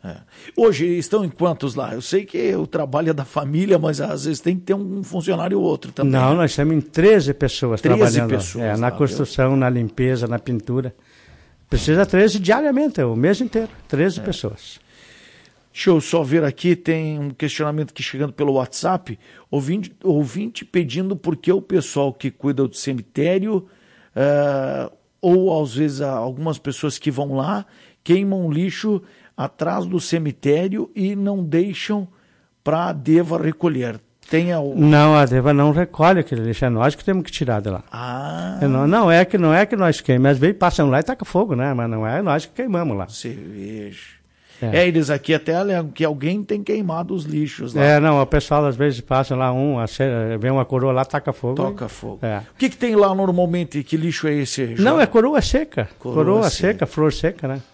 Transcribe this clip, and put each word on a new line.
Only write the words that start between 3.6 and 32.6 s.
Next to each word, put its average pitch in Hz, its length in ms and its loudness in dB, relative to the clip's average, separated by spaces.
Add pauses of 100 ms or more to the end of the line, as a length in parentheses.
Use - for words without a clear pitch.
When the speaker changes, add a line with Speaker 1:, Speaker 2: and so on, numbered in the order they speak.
Speaker 1:
mas 156 240 -2
às 147 240 -4
vezes 147 120 -2
tem 175 160 0
que 180 60 -4
ter 185 140 -2
um 196 280 -6
funcionário 180 560 -2
ou 196 60 0
outro - 280 -2
também, 135 200 2
Speaker 2:
Não, 131 200 4
Speaker 1:
né? 160 40 4
Speaker 2:
nós 170 180 2
temos 151 200 2
em 151 80 2
treze 165 500 4
pessoas 123 480 -2
Speaker 1:
Treze - 180 4
Speaker 2:
trabalhando 117 340 4
lá. 104 40 2
Speaker 1:
pessoas 101 280 -4
Speaker 2:
É, 107 100 0
na - 80 0
Speaker 1:
lá, 123 80 2
viu? - 80 -10
Speaker 2:
construção, 135 580 0
na 131 140 2
limpeza, 123 580 -2
na 117 100 -4
pintura. 123 560 -4 (760)
Precisa 156 340 2
treze 196 340 4
diariamente, 254 600 0
é 135 60 2
o 113 100 -2
mês 180 240 2
inteiro. 226 300 -4 (180)
Treze 165 320 -2
Speaker 1:
É. - 20 -10
Speaker 2:
pessoas. - 560 -10 (960)
Speaker 1:
Deixa - 180 -2
eu 170 120 6
só 165 200 0
ver 151 220 2
aqui, 165 320 0
tem 160 420 -2
um 143 120 -4
questionamento 151 600 -4
aqui - 120 -14
chegando 135 320 -6
pelo 143 180 0
WhatsApp. 135 680 -2 (320)
Ouvinte, 160 400 -4 (140)
ouvinte 160 640 -2
pedindo 180 500 -2
por 165 180 -4
que - 160 -2
o 190 120 2
pessoal 139 500 -2
que 135 180 -6
cuida 139 380 -2
do - 80 -12
cemitério, 185 880 -2 (480)
eh, 139 760 0 (300)
ou 180 420 4
às 127 120 -6
vezes 143 260 -2
a-, 143 120 -4
algumas 131 460 -4
pessoas 143 400 -6
que - 120 -4
vão 139 240 -4
lá, 165 300 -2 (380)
queimam 190 500 0
lixo 190 500 -2 (340)
atrás 175 500 -4
do 180 120 -2
cemitério 165 960 -2
e 202 220 -2
não 202 260 -2
deixam 180 640 -2 (560)